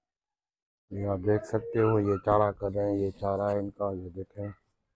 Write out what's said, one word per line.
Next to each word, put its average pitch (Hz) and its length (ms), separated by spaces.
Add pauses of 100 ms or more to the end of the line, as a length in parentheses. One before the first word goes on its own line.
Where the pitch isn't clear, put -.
(920)
ये 101 140
आप 98 120
देख 104 240
सकते - 360
हो, 110 200
ये 101 180
चारा 104 360
कर 98 200
रहे 101 180
हैं, 101 80
ये 98 120
चारा 98 400
है 101 80
इनका, 101 340
ये 92 180
देखें, 98 440 (420)